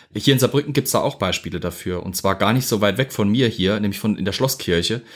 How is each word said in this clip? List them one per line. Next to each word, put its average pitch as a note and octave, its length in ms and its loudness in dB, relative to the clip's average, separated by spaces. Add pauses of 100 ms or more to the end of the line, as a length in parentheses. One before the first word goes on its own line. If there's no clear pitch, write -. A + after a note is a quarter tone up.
(160)
hier C3+ 180 2
in B2+ 60 2
Saarbrücken C#3 340 0
gibt's C#3 180 0
da - 100 2
auch C3 140 -2
Beispiele F2 440 -4
dafür. F2+ 440 -6
Und F#2 120 -8
zwar F#2+ 200 0
gar G2+ 180 2
nicht C3 120 2
so G#2+ 160 0
weit G2+ 160 2
weg C3+ 140 -2
von G2+ 180 0
mir A#2+ 180 4
hier, G2+ 320 0
nämlich G2+ 200 -2
von, G#2+ 180 0
in F#2 80 -4
der G2 60 -2
Schlosskirche, A2 720 0 (140)